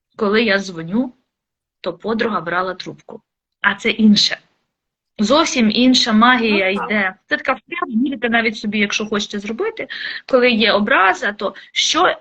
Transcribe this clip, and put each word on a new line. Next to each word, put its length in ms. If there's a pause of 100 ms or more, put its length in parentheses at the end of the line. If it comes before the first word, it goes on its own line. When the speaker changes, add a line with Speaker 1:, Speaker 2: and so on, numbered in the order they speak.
(160)
Speaker 1:
коли 260
я 160
дзвоню, 540 (680)
то 140
подруга 460
брала 340
трубку. 480 (380)
А 140
це 160
інше. 480 (800)
Зовсім 520
інша 420
магія 600
Speaker 2:
Ну, 60
так. 120
Speaker 1:
йде. 240 (120)
Це 100
така 160
вправа, 440
можете 320
навіть 280
собі, 220
якщо 280
хочете 320
зробити, 500 (380)
коли 240
є 220
образа, 600
то 220 (180)
що 480